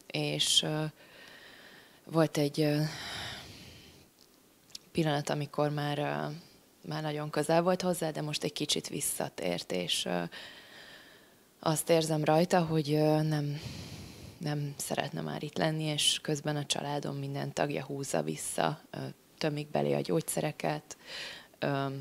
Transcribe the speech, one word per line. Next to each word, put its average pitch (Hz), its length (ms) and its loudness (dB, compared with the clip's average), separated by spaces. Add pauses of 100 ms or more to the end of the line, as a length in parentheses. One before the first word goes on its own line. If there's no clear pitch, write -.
és, 151 560 2
ö, 156 200 0 (1300)
volt 160 260 4
egy, 147 240 2
ö, 147 200 4 (2250)
pillanat, 151 340 2
amikor 147 400 0
már, 147 300 0
ö, 147 340 -2 (540)
már 156 140 -4
nagyon 151 280 -4
közel 160 320 4
volt 185 200 2
hozzá, 170 300 0
de 151 100 -6
most 151 220 -4
egy 180 100 -2
kicsit - 340 -2
visszatért, - 840 -4
és, 90 340 -2
ö, 87 160 0 (1400)
azt - 300 0
érzem 156 340 4
rajta, 165 420 6
hogy, 156 280 2
ö, 151 280 6
nem, 151 380 0 (800)
nem 147 400 -4
szeretne - 440 -4
már - 220 -6
itt 151 140 -6
lenni, 156 260 2
és 151 380 2
közben 151 340 -2
a 147 100 -2
családom 143 500 -2
minden 139 380 -4
tagja 147 300 2
húzza 139 380 0
vissza, 151 600 0 (100)
ö, - 60 -8 (400)
tömik 147 300 -2
belé 143 260 2
a 143 80 2
gyógyszereket, 156 960 -2 (640)
ö, 139 260 0 (160)